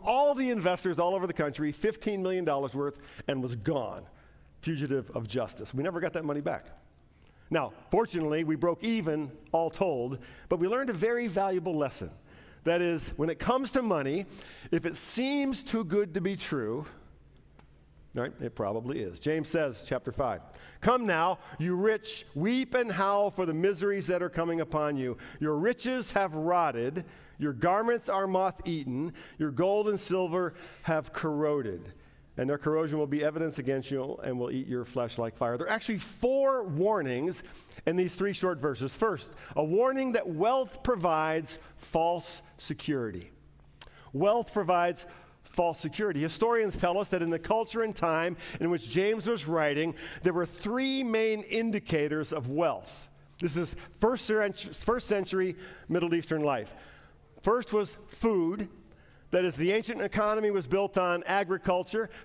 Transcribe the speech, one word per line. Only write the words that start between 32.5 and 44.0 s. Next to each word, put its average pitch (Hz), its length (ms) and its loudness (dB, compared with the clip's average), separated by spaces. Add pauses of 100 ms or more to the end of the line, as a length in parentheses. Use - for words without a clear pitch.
corrosion 156 400 2
will 151 80 2
be 147 180 0
evidence 156 340 0
against 135 320 -2
you 135 320 -2
and 127 160 -2
will 123 120 -2
eat 127 160 -4
your 123 180 -2
flesh 120 340 -4
like 113 180 -2
fire." 120 200 0
There 147 100 -2
are - 40 -2
actually 220 280 -2
four 262 640 2
warnings 165 800 0 (440)
in 165 100 2
these 180 180 2
three 196 180 0
short 180 260 0
verses. 127 380 -2
First, 214 340 0 (260)
a 151 80 2
warning 254 480 4
that 226 160 2
wealth 214 540 2
provides 160 760 2 (180)
false 165 680 0 (160)
security. 113 720 -4 (840)